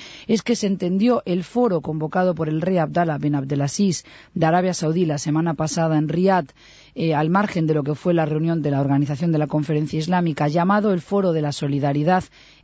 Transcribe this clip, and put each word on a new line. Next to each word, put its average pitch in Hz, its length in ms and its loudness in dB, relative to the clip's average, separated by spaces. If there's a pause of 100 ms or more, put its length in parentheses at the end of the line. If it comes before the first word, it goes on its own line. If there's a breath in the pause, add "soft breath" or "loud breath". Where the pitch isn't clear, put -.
(260 loud breath)
es 220 160 2
que 247 120 0
se 208 120 -4
entendió 196 580 2
el 180 200 -2
foro 233 360 0
convocado 160 540 0
por 156 140 -2
el 156 120 -2
rey 185 180 0
Abdallah 156 400 0
bin 147 160 0
Abdelaziz 143 680 0 (300 loud breath)
de 160 120 2
Arabia 180 280 2
Saudí 165 300 0
la 151 140 0
semana 160 360 0
pasada 160 420 0
en 156 120 2
Riad, 175 380 2 (480 loud breath)
eh, 165 200 0
al 156 160 2
margen 180 380 0
de 156 60 2
lo 147 100 0
que 147 100 -2
fue 180 180 -2
la 160 140 2
reunión 156 340 -2
de 147 120 0
la 139 80 0
Organización 139 500 0
de 156 80 2
la 151 80 0
Conferencia 151 520 -2
Islámica, 160 500 0
llamado 196 440 2
el 175 80 0
Foro 190 320 0
de 160 100 0
la 147 100 -2
Solidaridad 147 720 0 (400 loud breath)